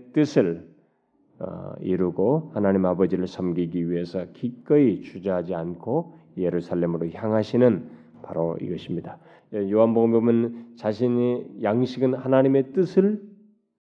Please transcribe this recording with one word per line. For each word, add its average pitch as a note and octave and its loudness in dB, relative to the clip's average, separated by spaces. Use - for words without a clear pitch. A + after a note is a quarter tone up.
뜻을, G2+ 2
어, F2+ -12
이루고 F#2+ 0
하나님 F#2+ 2
아버지를 F2+ 0
섬기기 F2 -4
위해서 F2 -4
기꺼이 B2 0
주저하지 F#2 -4
않고 F2 -6
예루살렘으로 F2 -2
향하시는 A2 2
바로 E2 -4
이것입니다. E2 -8
예, G2+ -4
요한복음 A2+ 4
보면 A#2 2
자신이 A#2+ -2
양식은 B2 2
하나님의 C3 2
뜻을 F#3+ 2